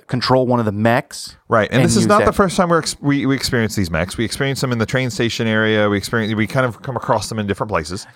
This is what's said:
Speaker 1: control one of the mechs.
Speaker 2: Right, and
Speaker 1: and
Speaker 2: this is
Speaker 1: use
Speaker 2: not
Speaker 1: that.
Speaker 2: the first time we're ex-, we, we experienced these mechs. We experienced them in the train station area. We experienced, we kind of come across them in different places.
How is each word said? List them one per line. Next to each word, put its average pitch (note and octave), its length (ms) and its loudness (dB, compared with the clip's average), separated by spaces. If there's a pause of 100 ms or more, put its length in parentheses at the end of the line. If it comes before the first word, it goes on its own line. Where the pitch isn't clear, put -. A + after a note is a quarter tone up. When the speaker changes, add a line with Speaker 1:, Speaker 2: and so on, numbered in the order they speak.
Speaker 1:
control B2+ 380 2
one B2 120 2
of A2+ 80 0
the G#2 60 0
mechs. A#2 640 -2 (120)
Speaker 2:
Right, A2 220 2
and G#2+ 100 0
Speaker 1:
and D#3 40 4
Speaker 2:
this E3+ 80 2
is G3+ 100 4
Speaker 1:
use - 60 2
Speaker 2:
not G#3 120 6
Speaker 1:
that. G#3 60 2
Speaker 2:
the G#3+ 60 2
first F#3+ 240 2
time F3+ 120 2
we're E3+ 120 2
ex-, - 200 -8
we, C#3 260 0
we C3+ 100 2
experienced A2+ 400 -2
these F2+ 140 0
mechs. E2+ 280 -2
We A#2 60 0
experienced C3+ 360 -4
them B2+ 120 0
in A#2 60 -2
the A2 80 0
train B2+ 240 -2
station A#2 360 -2
area. A2 420 2
We G2+ 80 2
experienced, A2 400 -2
we A2 100 0
kind C3 200 -2
of A2+ 160 -8
come B2 140 -8
across A2+ 320 -2
them A2+ 100 -6
in G#2 80 -4
different G2 240 -4
places. F2 460 -4